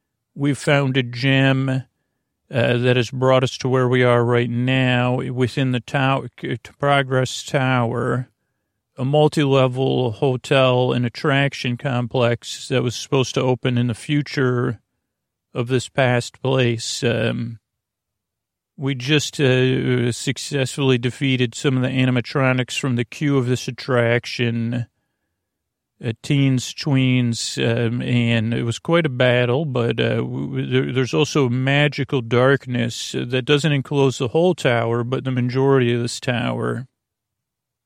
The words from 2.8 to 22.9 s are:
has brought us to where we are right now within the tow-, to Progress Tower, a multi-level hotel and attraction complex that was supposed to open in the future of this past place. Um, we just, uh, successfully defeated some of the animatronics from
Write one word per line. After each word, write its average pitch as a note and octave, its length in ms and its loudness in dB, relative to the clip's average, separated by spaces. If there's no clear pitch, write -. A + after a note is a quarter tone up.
has A#2+ 140 0
brought C3 320 4
us B2+ 140 -2
to - 120 -4
where B2+ 200 2
we B2+ 140 2
are A#2+ 200 4
right A#2+ 280 2
now B2+ 640 0
within B2+ 420 -2
the B2 80 -2
tow-, C3+ 460 -2
to B2+ 180 -6
Progress C3 640 0
Tower, B2 840 -2
a B2+ 80 -4
multi-level C3+ 1080 2
hotel B2+ 800 2
and B2 140 0
attraction C3+ 720 -2
complex A#2+ 920 -2
that B2+ 140 0
was A#2+ 120 -2
supposed - 400 -2
to C#3 60 0
open B2+ 380 0
in B2 80 0
the A#2+ 80 -2
future C3 880 -2
of B2 140 -4
this B2+ 200 0
past B2 540 0
place. B2 600 -2
Um, A#2 560 -2
we C#3 180 -4
just, C3+ 460 0
uh, B2+ 720 2
successfully C3+ 880 -2
defeated B2 560 -2
some C3 220 0
of B2+ 60 0
the C3 60 0
animatronics B2+ 880 0
from C3 180 -2